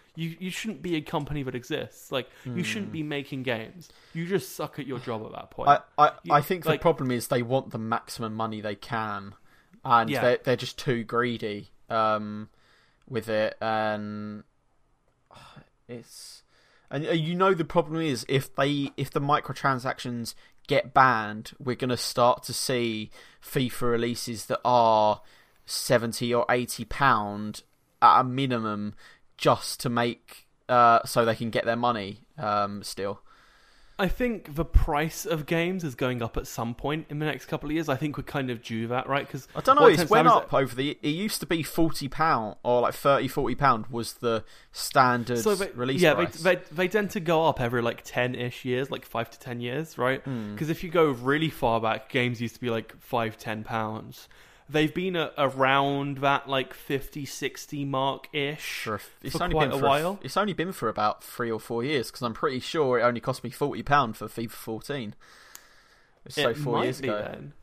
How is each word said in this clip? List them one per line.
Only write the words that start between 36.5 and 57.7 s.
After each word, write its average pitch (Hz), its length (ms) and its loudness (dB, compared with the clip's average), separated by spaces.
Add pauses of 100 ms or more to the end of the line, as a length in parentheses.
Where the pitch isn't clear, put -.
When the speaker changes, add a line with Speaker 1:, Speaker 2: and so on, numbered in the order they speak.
Speaker 1:
point 147 340 -6
in 147 100 -8
the 151 80 -4
next 131 200 -6
couple 147 240 -6
of 151 40 -2
years. 160 140 -2
I 135 80 0
think 147 220 -4
we're 131 60 -8
kind 135 260 -4
of 117 120 -8
due 113 260 -6
that, 123 200 -4
right? 135 200 -2
'Cause - 280 -12
Speaker 2:
I - 60 -6
don't 262 140 6
know, 294 60 8
Speaker 1:
what 240 100 12
Speaker 2:
it's 151 80 4
Speaker 1:
tends 160 100 2
to - 20 0
Speaker 2:
went 226 160 8
Speaker 1:
happen 214 140 8
is - 20 -8
Speaker 2:
up - 100 -2
over 131 200 2
the, 139 280 -4
it 151 60 -2
used 185 320 -2
to 160 60 -8
be 170 160 0
forty 160 440 0
pound 135 560 0
or, 123 200 4
like, 110 120 2
thirty, 139 320 4
forty 127 280 -2
pound 117 320 2
was 117 280 -6
the 113 300 -2 (260)
standard 123 680 2
Speaker 1:
So 202 180 2
they, 185 160 -2
Speaker 2:
release 127 300 -2
Speaker 1:
yeah, 156 120 8
Speaker 2:
price. 170 280 0
Speaker 1:
they, 180 140 4
they, - 60 -8 (100)
they 180 160 0
tend 202 240 0
to 214 80 -4
go 160 260 4
up 139 120 2
every, 120 240 0
like, 117 220 -2
ten-ish 123 640 -4
years, 127 240 -2
like, 120 160 -8
five 113 240 -6
to - 100 -20
ten 120 200 -10
years, 131 380 -6
right? 127 240 0
Speaker 2:
Hmm. 110 340 -6
Speaker 1:
'Cause 147 120 -4
if 165 160 -4
you 170 60 -8
go 160 200 6
really 139 400 0
far 113 300 0
back, 110 300 -2
games 123 300 0
used 113 140 -6
to - 60 -20
be, 123 100 -4
like, 113 300 -4
five, 113 380 -4
ten 110 260 -8
pounds. 110 640 -8 (400)
They've 151 240 2
been 180 220 -2
a-, 156 240 -2
around 139 800 2
that, 139 300 0
like, 135 260 -2
fifty, 139 500 -6
sixty - 600 -8